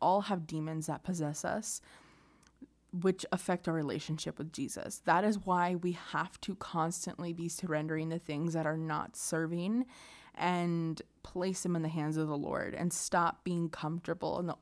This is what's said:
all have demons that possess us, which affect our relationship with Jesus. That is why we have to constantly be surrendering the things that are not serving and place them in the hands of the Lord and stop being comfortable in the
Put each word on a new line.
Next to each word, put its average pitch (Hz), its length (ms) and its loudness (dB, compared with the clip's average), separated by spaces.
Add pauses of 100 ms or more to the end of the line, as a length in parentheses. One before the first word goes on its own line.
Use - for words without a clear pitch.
all 185 200 6
have 190 260 -2
demons 160 400 -2
that 151 160 -2
possess 156 400 -2
us, - 380 -2 (1200)
which 190 320 2
affect 185 340 0
our 165 60 2
relationship 156 640 -2
with 156 160 -6
Jesus. - 500 -6
That 175 220 6
is 208 200 2
why 180 300 4
we 175 160 0 (200)
have 160 280 -2
to - 160 -6
constantly 170 800 -2
be 170 160 -4
surrendering 156 580 0
the 160 100 -2
things 160 360 -2
that 160 120 2
are 156 120 2
not 160 400 -2
serving 175 680 0 (500)
and 170 640 2 (200)
place 185 420 -2
them 180 120 2
in 165 60 2
the 160 80 0
hands 156 260 0
of 156 140 0
the 147 80 0
Lord - 380 -2
and 175 180 0
stop - 500 2
being 170 240 0
comfortable 165 720 -2
in 180 80 -2
the 160 140 -4